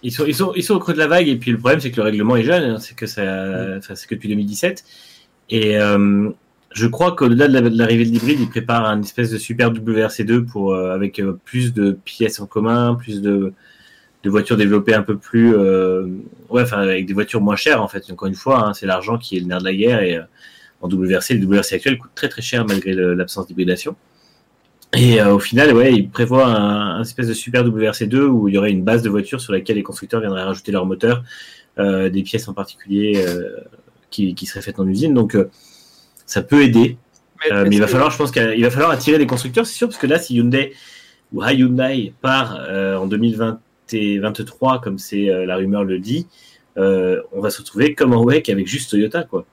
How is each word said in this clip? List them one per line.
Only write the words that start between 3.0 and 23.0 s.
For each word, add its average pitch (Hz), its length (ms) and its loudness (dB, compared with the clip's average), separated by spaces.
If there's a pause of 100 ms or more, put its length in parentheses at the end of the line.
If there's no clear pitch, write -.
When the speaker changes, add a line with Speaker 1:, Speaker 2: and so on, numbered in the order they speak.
Speaker 1:
ça, 104 160 -6
Speaker 2:
Mm. 95 560 -6
Speaker 1:
enfin, 98 160 -16
c'est - 120 -20
que 110 80 -6
depuis 101 140 -10
deux 104 60 -2
mille 104 100 -2
dix-sept. 170 400 -6 (640)
Et, 107 280 2
euh, 101 520 2 (420)
je 110 160 0
crois 165 260 0
qu'au-delà 135 340 4
de 135 60 4
la, 131 80 4
de 117 160 2
l'arrivée 117 280 4
de 117 60 0
l'hybride, 120 280 0
ils 117 100 0
préparent 117 360 -2
un 107 160 0
espèce 110 300 -4
de 110 60 -6
super 117 340 0
W 110 340 0
R 107 60 -2
C - 120 -6
deux 117 220 2
pour, 98 280 -2
euh, 92 200 -2
avec, 98 260 -4
euh, 95 240 -4
plus 123 300 -4
de 101 320 0
pièces - 340 -4
en 101 60 -12
commun, 117 500 0
plus 110 260 -8
de, 98 320 0 (720)
de 101 60 -2
voitures 104 280 0
développées 104 360 2
un 107 100 2
peu 104 140 -4
plus, 117 380 4
euh, 95 520 2 (420)
ouais, 120 120 2
enfin, 120 180 -2
avec 95 260 0
des 98 80 -6
voitures 107 280 -2
moins 101 160 0
chères, 135 260 0
en 98 60 -4
fait. - 220 -14
Encore 92 160 -10
une 95 80 -4
fois, 127 300 2
hein, 104 80 -2
c'est 101 120 -10
l'argent 95 320 -2
qui 107 180 -8
est 90 60 -2
le 90 60 -6
nerf 90 120 -4
de 92 60 -6
la 95 100 -2
guerre, 110 260 2
et, 87 140 0
euh, 82 60 -8 (600)
en 90 60 -8
W 92 300 0
R 92 60 -2
C, - 100 -2
le 110 80 2
W 98 180 2
R 95 60 -2
C - 100 -6
actuel 123 220 -2
coûte - 180 -18
très, 135 140 -4
très - 120 -14
cher 120 240 -2
malgré 95 280 -2
le, 90 200 0